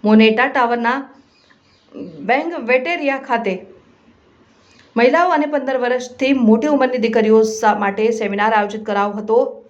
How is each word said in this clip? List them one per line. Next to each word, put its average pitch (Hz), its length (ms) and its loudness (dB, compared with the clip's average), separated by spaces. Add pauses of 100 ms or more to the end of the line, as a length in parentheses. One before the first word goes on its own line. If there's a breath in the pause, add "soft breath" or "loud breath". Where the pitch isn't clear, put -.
મોનેટા 220 420 4
ટાવરના 240 600 -2 (1120 soft breath)
બેંગ 285 340 -2
વેટેરિયા 269 640 -2
ખાતે 220 480 -4 (1300 soft breath)
મહિલાઓ 302 340 4
અને 302 160 0
પંદર 269 320 -4
વર્ષથી 247 540 -2
મોટી 233 340 2
ઉંમરની 262 320 0
દીકરીઓ 220 440 2
સા-, 214 360 0
માટે 208 320 -2
સેમિનાર 208 420 -2
આયોજિત 214 340 -2
કરાયો 202 240 -2
હતો. 208 480 -2 (120)